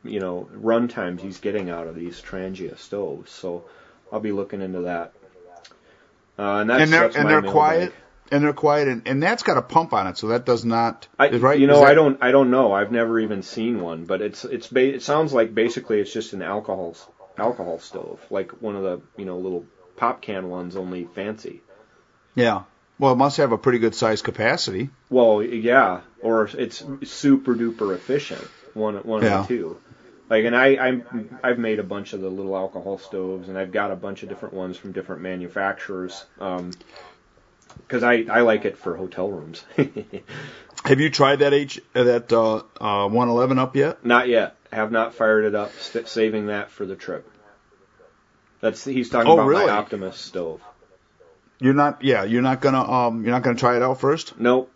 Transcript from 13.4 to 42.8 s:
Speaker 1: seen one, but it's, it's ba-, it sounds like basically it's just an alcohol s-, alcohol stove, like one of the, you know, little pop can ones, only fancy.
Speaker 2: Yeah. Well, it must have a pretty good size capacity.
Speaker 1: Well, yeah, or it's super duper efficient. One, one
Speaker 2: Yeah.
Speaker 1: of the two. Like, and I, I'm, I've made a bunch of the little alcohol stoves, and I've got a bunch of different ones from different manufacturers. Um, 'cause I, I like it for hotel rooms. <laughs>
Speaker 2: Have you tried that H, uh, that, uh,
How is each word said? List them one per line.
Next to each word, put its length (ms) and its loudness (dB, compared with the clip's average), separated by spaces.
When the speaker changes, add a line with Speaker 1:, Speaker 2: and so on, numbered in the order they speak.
Speaker 1:
seen 400 -4
one, 240 -8
but 160 -2
it's, 240 -8
it's 220 -8
ba-, 260 2
it 80 -10
sounds 320 0
like 200 2
basically 460 0
it's 120 -6
just 200 -8
an 80 -10
alcohol 540 -8
s-, 120 -20
alcohol 420 -4
stove, 520 -14
like 200 -6
one 120 -6
of 80 -6
the, 200 -6
you 80 -10
know, 100 -8
little 300 -6
pop 260 -2
can 260 -10
ones, 280 -10
only 280 -8
fancy. 460 -10
Speaker 2:
Yeah. 280 2
Well, 140 4
it 40 4
must 200 2
have 160 2
a 60 0
pretty 220 2
good 140 2
size 280 0
capacity. 680 -2
Speaker 1:
Well, 320 6
yeah, 580 2
or 320 2
it's 280 -8
super 500 2
duper 400 -2
efficient. 520 -6
One, 240 -4
one 260 -4
Speaker 2:
Yeah. 180 2
Speaker 1:
of 80 -6
the 100 -2
two. 200 -10
Like, 160 4
and 100 2
I, 200 6
I'm, 680 -4
I've 140 0
made 220 -2
a 20 -6
bunch 320 -10
of 80 -8
the 80 -6
little 260 -6
alcohol 400 -8
stoves, 540 -10
and 80 -8
I've 140 -8
got 180 -2
a 60 -6
bunch 260 -12
of 80 -16
different 240 -14
ones 240 -8
from 140 -16
different 280 -10
manufacturers. 1040 -6
Um, 300 -8
'cause 140 -4
I, 280 2
I 120 4
like 220 2
it 140 -4
for 180 -8
hotel 340 -6
rooms. 340 -14
<laughs> 600 -18
Speaker 2:
Have 160 4
you 100 2
tried 300 2
that 120 4
H, 280 -2
uh, 100 4
that, 280 2
uh, 300 2